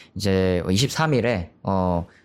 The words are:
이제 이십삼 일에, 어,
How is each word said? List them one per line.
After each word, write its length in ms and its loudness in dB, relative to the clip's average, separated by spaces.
이제 540 0
이십삼 440 0
일에, 380 0
어, 420 0